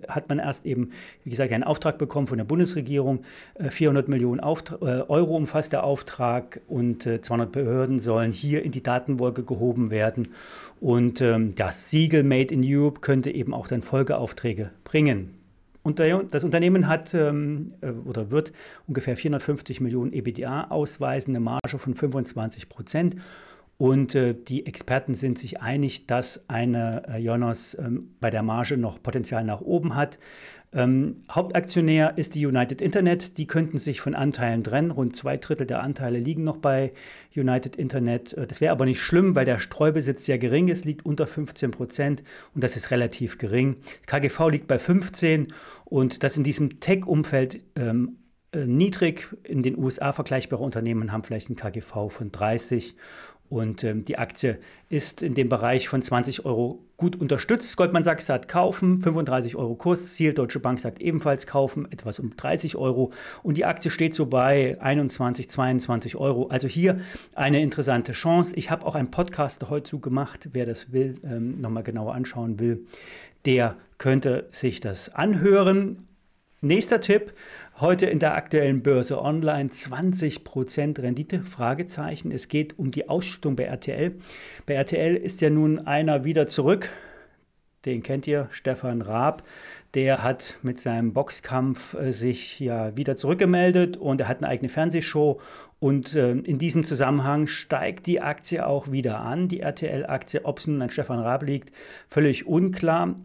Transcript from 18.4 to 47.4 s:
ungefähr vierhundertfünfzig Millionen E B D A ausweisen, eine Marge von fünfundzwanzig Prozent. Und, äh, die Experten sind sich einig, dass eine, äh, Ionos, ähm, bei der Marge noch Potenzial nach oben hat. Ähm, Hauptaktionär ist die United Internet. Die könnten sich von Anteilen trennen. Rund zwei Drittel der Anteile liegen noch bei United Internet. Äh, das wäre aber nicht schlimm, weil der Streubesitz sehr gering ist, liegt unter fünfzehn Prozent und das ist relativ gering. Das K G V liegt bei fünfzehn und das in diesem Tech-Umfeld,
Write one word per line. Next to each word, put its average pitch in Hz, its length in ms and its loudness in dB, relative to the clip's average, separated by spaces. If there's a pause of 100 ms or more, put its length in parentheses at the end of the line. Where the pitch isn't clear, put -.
ungefähr 131 260 -2
vierhundertfünfzig 143 640 -4
Millionen 123 320 -2
E - 80 -4
B 117 140 -4
D 123 120 -8
A 135 200 -4
ausweisen, 139 680 -2
eine 120 60 0
Marge 120 380 -4
von 127 180 -4
fünfundzwanzig 127 720 -4
Prozent. 175 480 -2 (600)
Und, 135 380 4
äh, 123 180 2
die 120 320 -8
Experten 135 480 -4
sind 131 240 -2
sich - 240 -12
einig, 131 460 -4
dass - 420 -4
eine, 117 580 0
äh, 113 140 -6
Ionos, 117 580 -2
ähm, 123 300 -6 (100)
bei 113 120 0
der 107 100 -2
Marge 117 340 -2
noch 117 280 -2
Potenzial 120 400 -2
nach 107 180 -4
oben 160 340 0
hat. 143 220 -2 (560)
Ähm, 131 580 2
Hauptaktionär 165 840 2
ist 151 180 -2
die 147 100 0
United 127 360 2
Internet. 180 560 2
Die 156 80 -4
könnten 160 320 0
sich 135 240 -6
von 143 140 -4
Anteilen 120 480 0
trennen. 143 280 0
Rund 123 240 0
zwei 135 220 -4
Drittel 135 300 -4
der - 140 -2
Anteile 131 360 -2
liegen 151 260 -2
noch 156 140 -2
bei 135 340 2 (440)
United 127 400 0
Internet. 120 580 -2
Äh, 123 140 -6
das - 140 -8
wäre 165 100 4
aber 131 140 2
nicht 127 140 2
schlimm, 180 360 4
weil 131 100 4
der 123 140 2
Streubesitz 151 640 0
sehr 131 140 2
gering 139 300 4
ist, 180 140 -2
liegt 151 220 -6
unter 147 220 0
fünfzehn 147 420 -6
Prozent 139 540 -2 (320)
und 131 80 -2
das 120 120 2
ist - 140 -6
relativ 120 480 0
gering. 123 380 2 (240)
Das - 80 -20
K 143 120 0
G 139 100 2
V 160 200 2
liegt 151 180 0
bei 131 120 4
fünfzehn 165 760 2 (320)
und 135 380 0
das 139 120 0
in 151 80 2
diesem 143 360 0
Tech-Umfeld, 156 840 0 (120)